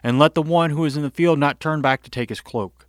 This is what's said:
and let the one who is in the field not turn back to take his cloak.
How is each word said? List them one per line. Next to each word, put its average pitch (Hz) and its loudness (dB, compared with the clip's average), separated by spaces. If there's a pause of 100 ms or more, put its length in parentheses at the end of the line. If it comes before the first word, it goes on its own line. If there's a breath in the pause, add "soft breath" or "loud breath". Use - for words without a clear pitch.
and 123 0
let 156 6
the 165 0
one 165 0
who 160 -2
is 139 -2
in 147 -4
the 139 -4
field 170 0
not 143 0
turn 156 -4
back 131 0
to - -20
take 123 -6
his - -10
cloak. - -8